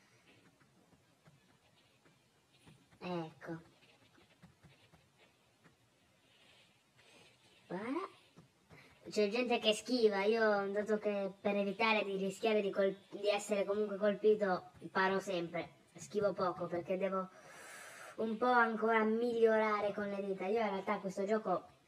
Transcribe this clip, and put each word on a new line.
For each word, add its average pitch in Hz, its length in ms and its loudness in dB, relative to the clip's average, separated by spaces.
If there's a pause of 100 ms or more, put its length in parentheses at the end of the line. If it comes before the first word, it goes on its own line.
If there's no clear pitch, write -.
(3000)
Ecco. 170 600 -6 (4000)
Guarda. 247 480 -6 (920)
C'è 208 200 2
gente 233 300 0
che 220 140 4
schiva, 214 520 2
io, 214 460 4
dato 208 260 0
che 202 420 -2
per 202 160 0
evitare 202 480 0
di 196 140 -4
rischiare 202 440 0
di 190 100 -2
col-, 196 240 2 (140)
di 202 200 -2
essere 202 340 0
comunque 202 320 -2
colpito, 202 760 2 (200)
paro 190 300 0
sempre. 170 540 -6 (180)
Schivo 202 400 -2
poco, 175 340 -2
perché 175 300 -4
devo 190 320 -2 (840)
un 220 220 -2
po' 247 100 2
ancora 226 560 4
migliorare 220 880 2
con 202 160 -4
le 202 120 -4
dita. 190 260 -4
Io 220 120 0
in 208 100 0
realtà 190 300 -2
questo 190 260 -4
gioco 202 420 0 (200)